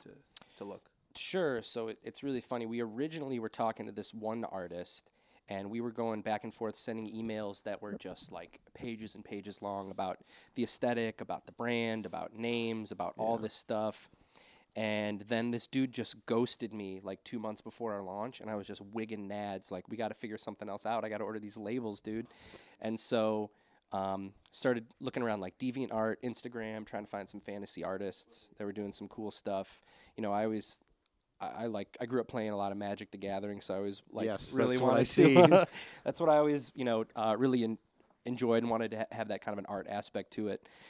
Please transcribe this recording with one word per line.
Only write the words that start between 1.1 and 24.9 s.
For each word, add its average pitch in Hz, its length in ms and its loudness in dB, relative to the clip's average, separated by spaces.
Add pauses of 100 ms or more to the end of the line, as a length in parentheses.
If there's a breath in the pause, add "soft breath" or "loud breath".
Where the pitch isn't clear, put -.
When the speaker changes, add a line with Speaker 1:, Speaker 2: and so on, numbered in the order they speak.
Speaker 2:
Sure. 151 480 0
So 113 260 -2
it, 110 140 -6
it's - 200 -10
really 139 180 0
funny. 117 260 -2
We 117 140 -2
originally 135 580 -2
were 110 120 -4
talking 113 360 0
to 107 60 -8
this 104 220 -8
one 110 300 -4
artist, 87 680 -6 (360)
and 101 220 -4
we 117 120 -2
were 120 80 -2
going 110 320 -2
back 107 220 0
and 110 100 -8
forth, 107 200 -4
sending 110 320 -4
emails 107 580 -4
that 101 180 -6
were 104 120 -8
just, - 380 -8
like, 87 280 -12 (140)
pages 110 400 -8
and 107 100 -12
pages 101 360 -8
long 101 300 -4
about 95 280 -4 (360 soft breath)
the 120 100 0
aesthetic, 117 560 0
about 95 260 -6
the - 60 -14
brand, 117 540 0
about 82 280 -6
names, 113 580 -2
about 90 260 -4
all 113 180 2
Speaker 3:
Yeah. 110 60 -4
Speaker 2:
this 107 120 -4
stuff. 107 560 -2 (640 soft breath)
And 107 480 0
then 117 280 0
this 120 160 -2
dude 131 260 2
just - 320 -4
ghosted 117 480 2
me, 98 300 -6
like, 95 220 -8
two 123 140 -6
months 107 220 -6
before 113 320 -6
our 101 100 -4
launch, 104 380 -6
and 110 100 -8
I 110 40 -2
was 101 120 -4
just 101 140 -10
wigging 104 480 -6
nads, 101 420 -4
like, 92 200 -6
"We 110 80 -6
gotta 107 160 -2
figure 107 240 -8
something 104 300 -10
else 101 180 -6
out. 110 180 0
I 107 60 -4
gotta 107 140 -2
order 110 140 -4
these 107 200 -10
labels, 110 420 -4
dude." 113 260 -4 (540 loud breath)
And 110 180 -2
so, 110 520 2 (420)
um, 95 400 -2 (180)
started 120 360 0 (120)